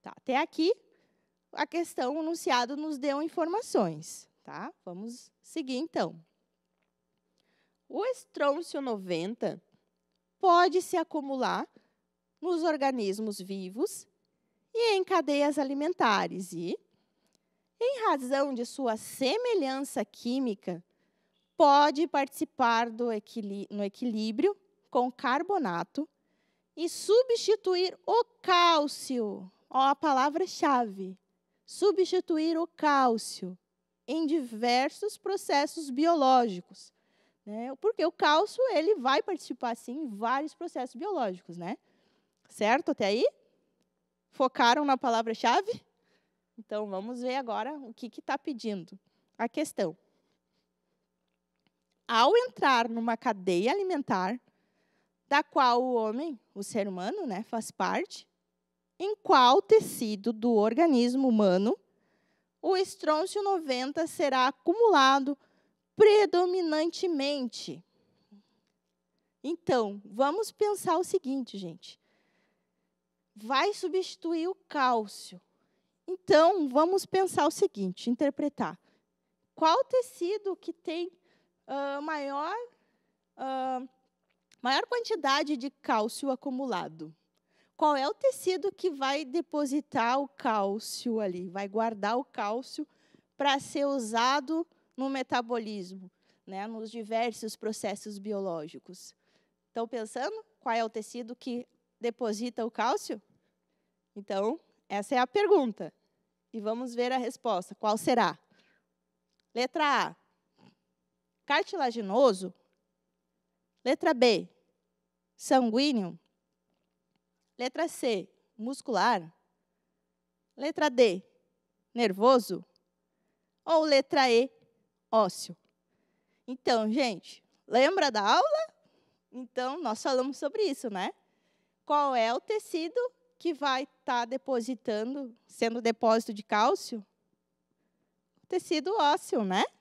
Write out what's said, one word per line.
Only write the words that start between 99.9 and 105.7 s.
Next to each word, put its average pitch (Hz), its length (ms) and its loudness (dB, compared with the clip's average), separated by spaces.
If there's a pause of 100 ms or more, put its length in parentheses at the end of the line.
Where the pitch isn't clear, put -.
qual 233 140 -2
é 226 100 0
o 226 40 -6
tecido 233 460 -10
que 240 320 -8 (340)
deposita 226 640 -4
o 220 60 -4
cálcio? 233 500 -2 (960)
Então, 208 440 -4 (300)
essa 208 280 -2
é - 20 4
a 262 80 4
pergunta. 320 680 2 (600)